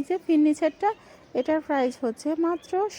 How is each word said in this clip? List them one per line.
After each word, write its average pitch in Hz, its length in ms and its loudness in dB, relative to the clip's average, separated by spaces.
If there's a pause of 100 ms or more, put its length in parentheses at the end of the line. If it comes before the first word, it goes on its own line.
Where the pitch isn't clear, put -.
যে 359 160 -2
ফিরনি 302 360 4
সেটটা, 339 300 0 (500)
এটার 311 280 0
প্রাইস 262 260 0 (100)
হচ্ছে 269 320 -4 (100)
মাত্র 339 260 -4 (280)